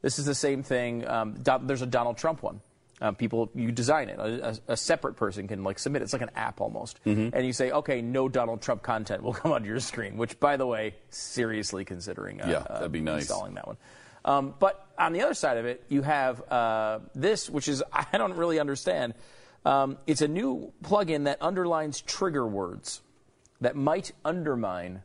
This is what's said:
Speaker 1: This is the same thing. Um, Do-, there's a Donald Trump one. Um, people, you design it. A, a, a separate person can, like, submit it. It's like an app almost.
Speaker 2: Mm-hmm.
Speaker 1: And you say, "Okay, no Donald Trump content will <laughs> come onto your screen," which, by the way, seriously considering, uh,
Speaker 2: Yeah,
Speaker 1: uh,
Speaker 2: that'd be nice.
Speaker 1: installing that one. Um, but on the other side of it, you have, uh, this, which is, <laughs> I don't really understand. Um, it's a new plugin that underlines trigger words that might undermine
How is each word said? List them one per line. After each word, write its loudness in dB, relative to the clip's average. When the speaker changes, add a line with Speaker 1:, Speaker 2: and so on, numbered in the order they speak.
Speaker 1:
This 0
is -2
the 2
same 2
thing. 0
Um, 0
Do-, 4
there's 0
a -2
Donald 2
Trump -2
one. -4
Um, 2
people, 0
you 0
design 2
it. -10
A, -2
a, 2
a 0
separate 0
person -2
can, -6
like, -2
submit -2
it. -4
It's -4
like -2
an -6
app -4
almost. -6
Speaker 2:
Mm-hmm. 2
Speaker 1:
And 4
you 0
say, 2
"Okay, 0
no 2
Donald 0
Trump 0
content -2
will -2
<laughs> -8
come 4
onto 2
your -2
screen," -6
which, -2
by 6
the 0
way, -2
seriously -2
considering, -8
uh, -2
Speaker 2:
Yeah, 2
Speaker 1:
uh, -8
Speaker 2:
that'd -4
be -2
nice. 0
Speaker 1:
installing -4
that -10
one. -12
Um, 2
but 2
on 4
the 0
other 2
side 2
of -2
it, -4
you 4
have, 0
uh, 2
this, 0
which -2
is, 0
<laughs> -14
I 2
don't 2
really 2
understand. 0
Um, 4
it's 2
a 4
new -2
plugin 2
that 0
underlines 0
trigger -2
words -6
that 2
might 0
undermine -2